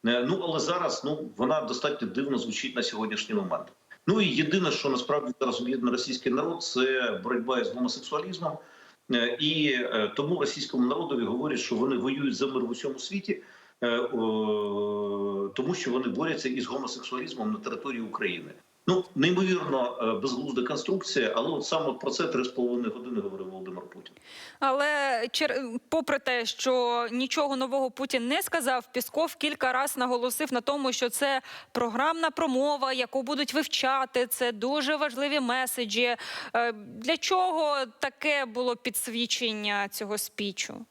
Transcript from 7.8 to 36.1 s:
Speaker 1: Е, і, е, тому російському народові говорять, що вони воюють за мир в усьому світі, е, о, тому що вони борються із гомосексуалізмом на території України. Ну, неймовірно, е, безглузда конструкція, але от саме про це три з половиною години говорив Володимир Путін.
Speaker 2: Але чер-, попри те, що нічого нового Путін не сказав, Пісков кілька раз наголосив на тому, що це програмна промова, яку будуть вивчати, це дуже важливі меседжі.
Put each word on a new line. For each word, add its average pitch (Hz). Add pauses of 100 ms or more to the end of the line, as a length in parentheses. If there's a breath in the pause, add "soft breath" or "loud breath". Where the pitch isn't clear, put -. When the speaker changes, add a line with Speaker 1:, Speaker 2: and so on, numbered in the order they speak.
Speaker 1:
Е, 120
і, 151
е, 123
тому 151
російському 127
народові 143
говорять, 127
що -
вони 127
воюють 135
за 135
мир 131
в 117
усьому 131
світі, 190 (420 loud breath)
е, 120
о, 104
тому 143
що 131
вони 127
борються 143
із 127
гомосексуалізмом 123
на 104
території 120
України. 95 (380)
Ну, 185 (120)
неймовірно, 165
е, 113
безглузда 127
конструкція, 147
але 117
от 147
саме 160
про 135
це 165
три 127
з 123
половиною 120
години 120
говорив 95
Володимир 92
Путін. - (460 loud breath)
Speaker 2:
Але 277
чер-, 262 (100)
попри 294
те, 247
що 240
нічого 269
нового 262
Путін 254
не 311
сказав, 262
Пісков 294
кілька 277
раз 269
наголосив 247
на 240
тому, 285
що 240
це 269 (300 loud breath)
програмна 285
промова, 269
яку 254
будуть 285
вивчати, 262
це 240
дуже 262
важливі 285
меседжі. 240 (380 loud breath)